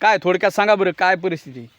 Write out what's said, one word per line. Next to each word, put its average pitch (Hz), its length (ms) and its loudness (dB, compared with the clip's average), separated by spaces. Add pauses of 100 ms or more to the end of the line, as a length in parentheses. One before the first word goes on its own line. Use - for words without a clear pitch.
काय 214 220 4
थोडक्यात 180 280 0
सांगा 208 240 2
बरं, 190 240 0
काय 185 180 2
परिस्थिती? 147 640 -10